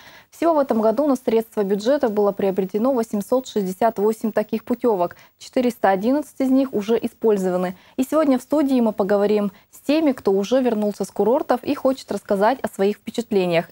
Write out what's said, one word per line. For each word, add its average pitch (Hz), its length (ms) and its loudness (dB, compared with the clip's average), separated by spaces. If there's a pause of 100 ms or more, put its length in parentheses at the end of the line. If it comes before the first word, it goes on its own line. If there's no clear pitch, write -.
(300)
Всего 320 260 0
в 294 40 2
этом 262 220 0
году 226 260 2
на 269 80 2
средства 220 480 -2
бюджета 208 460 0
было 202 220 2
приобретено 196 600 -2
восемьсот 240 560 -2
шестьдесят 208 520 -2
восемь 220 320 0
таких 220 320 -4
путевок, 208 520 -2 (220)
четыреста 240 520 0
одиннадцать 233 500 0
из 262 100 0
них 262 240 2
уже 214 260 0
использованы. 185 760 -2 (220)
И 262 60 -2
сегодня 285 360 2
в - 20 -8
студии 277 400 0
мы 220 120 2
поговорим 208 580 0 (200)
с - 140 -20
теми, 302 260 2
кто 208 200 -2
уже 202 300 0
вернулся 208 440 -2
с - 60 -18
курортов 247 520 0
и 277 120 -4
хочет - 360 -4
рассказать 208 500 0
о 226 60 -6
своих 202 300 -2
впечатлениях. 180 760 -2